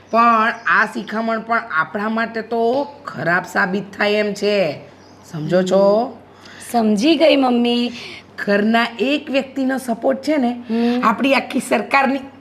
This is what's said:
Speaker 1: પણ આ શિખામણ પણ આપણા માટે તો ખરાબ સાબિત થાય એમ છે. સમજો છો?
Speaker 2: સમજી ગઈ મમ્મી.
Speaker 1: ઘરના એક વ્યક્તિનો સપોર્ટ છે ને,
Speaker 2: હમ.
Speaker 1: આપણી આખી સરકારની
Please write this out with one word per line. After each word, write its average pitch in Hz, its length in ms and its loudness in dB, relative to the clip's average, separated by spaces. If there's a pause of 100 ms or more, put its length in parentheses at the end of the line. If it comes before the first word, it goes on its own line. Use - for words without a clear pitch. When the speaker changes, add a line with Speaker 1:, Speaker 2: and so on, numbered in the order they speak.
(120)
Speaker 1:
પણ 226 420 4 (140)
આ 185 180 4
શિખામણ 220 540 -6
પણ 226 220 -2 (100)
આપણા 160 380 -2
માટે 226 320 -4
તો 233 460 0 (180)
ખરાબ 170 380 -2
સાબિત 196 540 -4
થાય 208 140 0
એમ 208 220 0
છે. 196 460 0 (520)
સમજો 170 320 0
છો? 202 540 2 (540)
Speaker 2:
સમજી 226 440 4
ગઈ 294 200 6
મમ્મી. 240 560 2 (540)
Speaker 1:
ઘરના 220 420 2 (120)
એક 277 300 -2
વ્યક્તિનો 262 480 -2
સપોર્ટ 254 440 -2
છે 302 160 0
ને, 240 320 -2
Speaker 2:
હમ. 233 340 0
Speaker 1:
આપણી 233 300 2
આખી - 260 -2
સરકારની 269 600 0 (220)